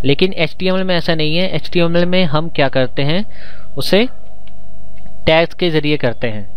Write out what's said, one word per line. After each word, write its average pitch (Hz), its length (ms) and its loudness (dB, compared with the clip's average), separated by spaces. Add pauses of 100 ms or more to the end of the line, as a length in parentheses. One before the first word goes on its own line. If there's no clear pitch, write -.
लेकिन 180 300 2
एचटीएमएल 185 500 -2
में 185 120 -2
ऐसा 165 200 0
नहीं 156 200 0
है। 185 200 0
एचटीएमएल 170 500 2
में 185 180 2
हम 156 260 0
क्या 139 180 0
करते 131 340 0
हैं, 165 240 0 (520)
उसे 190 280 2 (1200)
tags 160 280 2
के 180 160 -2
ज़रिए 151 280 0
करते 120 300 -2
हैं। 107 300 -2